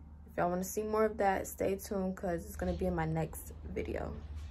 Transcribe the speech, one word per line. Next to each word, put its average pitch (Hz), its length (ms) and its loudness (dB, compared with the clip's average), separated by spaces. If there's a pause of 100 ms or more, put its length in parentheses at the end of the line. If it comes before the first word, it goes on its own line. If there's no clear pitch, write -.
(320)
if - 60 -6
y'all 175 120 4
wanna 180 140 2
see 208 180 -2
more 214 220 4
of 220 140 2
that, 196 280 4
stay - 300 0
tuned, 190 400 0
'cause 175 300 -2
it's - 100 -8
gonna 180 160 0
be 185 140 0
in 180 100 2
my 160 100 2
next 160 460 0 (140)
video. - 480 -2 (380)